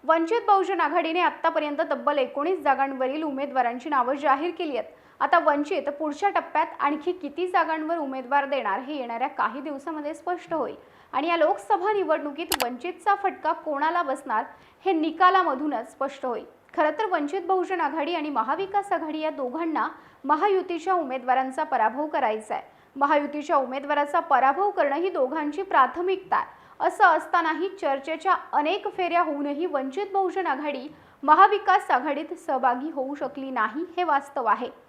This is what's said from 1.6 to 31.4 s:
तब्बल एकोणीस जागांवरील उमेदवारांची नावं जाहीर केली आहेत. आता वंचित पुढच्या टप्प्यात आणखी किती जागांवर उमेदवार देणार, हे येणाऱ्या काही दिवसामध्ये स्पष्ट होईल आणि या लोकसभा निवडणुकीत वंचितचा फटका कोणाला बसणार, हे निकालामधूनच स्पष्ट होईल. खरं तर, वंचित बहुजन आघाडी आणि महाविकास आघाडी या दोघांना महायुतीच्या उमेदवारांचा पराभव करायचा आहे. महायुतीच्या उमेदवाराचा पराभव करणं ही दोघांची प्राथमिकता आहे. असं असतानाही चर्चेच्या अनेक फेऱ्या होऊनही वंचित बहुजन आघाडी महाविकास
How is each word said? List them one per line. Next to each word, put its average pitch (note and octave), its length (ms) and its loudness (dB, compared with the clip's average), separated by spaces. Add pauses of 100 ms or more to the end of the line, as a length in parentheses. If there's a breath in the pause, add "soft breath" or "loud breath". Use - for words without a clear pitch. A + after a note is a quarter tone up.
तब्बल C#4 260 2
एकोणीस C#4+ 420 0
जागांवरील C4+ 640 0
उमेदवारांची C4 640 -2
नावं C4+ 260 2
जाहीर C#4+ 420 2
केली D4 200 -4
आहेत. - 120 -6 (300 loud breath)
आता C#4+ 200 4
वंचित D4 500 0
पुढच्या D4+ 400 -2
टप्प्यात E4+ 360 0 (140)
आणखी D4+ 320 0
किती E4+ 360 -6
जागांवर D#4+ 500 0
उमेदवार C4+ 480 0
देणार, A#3+ 340 -2
हे C4+ 160 -8
येणाऱ्या A#3+ 320 -4
काही C4+ 340 -4
दिवसामध्ये D4 520 -8
स्पष्ट E4+ 400 -6
होईल D4 220 -2 (380 loud breath)
आणि C#4+ 140 0
या E4+ 100 2
लोकसभा F#4+ 560 2
निवडणुकीत D#4 680 -2
वंचितचा F4 520 -2
फटका F#4 360 -2
कोणाला D#4+ 520 -2
बसणार, C4 400 -2 (420 loud breath)
हे F#4+ 80 2
निकालामधूनच D#4+ 1000 2
स्पष्ट C4+ 340 -6
होईल. A#3+ 200 -4 (320)
खरं D#4 220 4
तर, A4 60 0
वंचित F4 360 -2
बहुजन F4+ 400 0
आघाडी D#4 340 -2
आणि D#4 140 -4
महाविकास F#4 640 -2
आघाडी D#4+ 280 -4
या D#4 100 -2
दोघांना C#4 580 -2 (360 loud breath)
महायुतीच्या F4+ 680 0
उमेदवारांचा C4 680 0
पराभव B3+ 440 0
करायचा A3+ 480 -2
आहे. - 80 -6 (320 soft breath)
महायुतीच्या D4 600 2
उमेदवाराचा C#4+ 640 0
पराभव C#4 500 4
करणं D#4 260 2
ही F4 140 0
दोघांची D4+ 520 -2
प्राथमिकता F4+ 760 2
आहे. - 100 0 (340 loud breath)
असं F4+ 240 2
असतानाही E4 680 4
चर्चेच्या D#4+ 680 -2 (180)
अनेक E4 340 0 (100)
फेऱ्या E4+ 240 0
होऊनही D4 440 -2
वंचित C#4+ 480 -4
बहुजन F#4+ 340 0
आघाडी C#4 400 -4 (360 loud breath)
महाविकास F#4+ 680 6